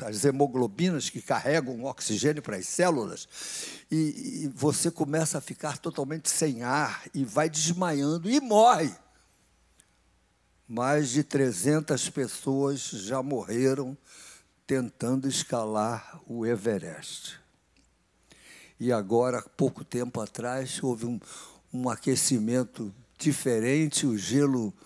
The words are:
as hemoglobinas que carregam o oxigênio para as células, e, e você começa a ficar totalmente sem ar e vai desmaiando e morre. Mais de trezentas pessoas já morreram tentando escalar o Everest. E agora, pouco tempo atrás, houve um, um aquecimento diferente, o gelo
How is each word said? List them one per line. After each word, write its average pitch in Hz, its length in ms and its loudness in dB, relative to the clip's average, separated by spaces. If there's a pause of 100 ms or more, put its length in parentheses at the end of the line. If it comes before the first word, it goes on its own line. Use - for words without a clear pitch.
as 107 220 -4
hemoglobinas 135 880 2
que 120 120 -12
carregam 131 600 0
o 127 40 -6
oxigênio 135 560 -2
para 104 140 -8
as 92 120 -8
células, 135 600 0 (640)
e, 156 540 -2
e 151 100 -2
você 151 380 0
começa 156 480 -2
a - 20 -12
ficar 135 380 -8
totalmente 156 500 -6
sem 135 320 0
ar 127 420 0 (100)
e 139 120 -2
vai 147 240 0
desmaiando 160 800 0
e 269 100 4
morre. 220 540 6 (1700)
Mais 131 420 2
de 143 140 2
trezentas 135 880 2
pessoas 135 720 -2
já 117 420 -6
morreram 131 760 0 (720)
tentando 131 600 0
escalar 113 1000 -2
o 117 200 -6
Everest. 101 960 -2 (1400)
E 120 120 2
agora, 117 500 2 (160)
pouco 131 260 0
tempo 120 380 -4
atrás, 123 600 -6
houve 120 240 -2
um, 120 140 -4 (540)
um 127 160 -2
aquecimento 117 1040 0 (260)
diferente, 139 880 2
o 113 100 2
gelo 120 560 2 (120)